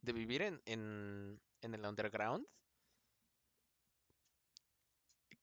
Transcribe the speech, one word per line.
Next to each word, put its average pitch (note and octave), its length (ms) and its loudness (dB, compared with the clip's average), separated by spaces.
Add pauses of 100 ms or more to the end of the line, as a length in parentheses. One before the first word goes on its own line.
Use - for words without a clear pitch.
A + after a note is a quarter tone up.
de B2+ 100 2
vivir A#2 300 2
en, F#3+ 240 0
en, G#2 760 -2 (220)
en A2+ 120 -4
el G#2+ 100 -4
underground, G#2+ 600 2 (3000)